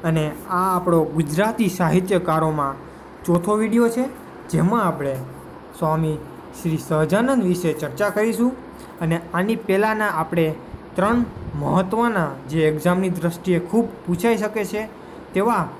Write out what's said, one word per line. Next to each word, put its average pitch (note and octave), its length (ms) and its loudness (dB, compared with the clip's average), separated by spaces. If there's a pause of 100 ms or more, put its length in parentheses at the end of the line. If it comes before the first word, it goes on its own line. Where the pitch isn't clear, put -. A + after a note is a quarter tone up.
અને D#3+ 260 2 (200)
આ F#3 260 2
આપણો F3 280 4
ગુજરાતી E3+ 640 0
સાહિત્યકારોમાં D#3+ 1040 2 (500)
ચોથો F3 320 2
વીડિયો A3+ 320 4
છે, B3 160 0 (460)
જેમાં G3 320 2
આપણે C#3+ 340 -2 (640)
સ્વામી D#3 400 0 (440)
શ્રી D#3+ 160 0
સહજાનંદ G3 640 2
વિશે F3 300 2
ચર્ચા D3+ 360 -2
કરીશું. A3+ 440 2 (480)
અને E3 200 0 (140)
આની G3+ 220 0
પહેલાંના G#3+ 520 2
આપણે E3 460 0 (400)
ત્રણ A#3 300 2 (340)
મહત્ત્વના, F#3 720 2 (180)
જે D#3 200 4
એક્ઝામની F3 420 2
દ્રષ્ટિએ E3+ 480 0
ખૂબ A3+ 300 2 (180)
પૂછાઈ G#3+ 300 2
શકે G#3 280 -2
છે G#3+ 240 -4 (460)
તેવા G3 340 2 (120)